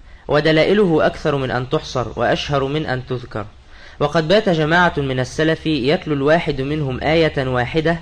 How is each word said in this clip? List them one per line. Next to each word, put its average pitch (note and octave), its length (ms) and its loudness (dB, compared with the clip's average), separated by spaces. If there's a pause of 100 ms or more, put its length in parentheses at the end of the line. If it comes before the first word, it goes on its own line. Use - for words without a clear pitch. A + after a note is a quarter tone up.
(280)
ودلائله D#3 760 4
أكثر D#3 300 -2
من C3 140 -2
أن B2 180 -4
تحصر C3 380 -4 (100)
وأشهر C3+ 480 0
من D3 220 -4
أن B2+ 200 -4
تذكر. A#2+ 400 -8 (540)
وقد D3+ 280 0
بات G#3+ 200 4
جماعة E3+ 480 2
من C3 240 -2
السلف D#3 460 -2
يتلو D3+ 480 0
الواحد D3 460 2
منهم C#3 400 -4
آية D3+ 480 2
واحدة D3 540 0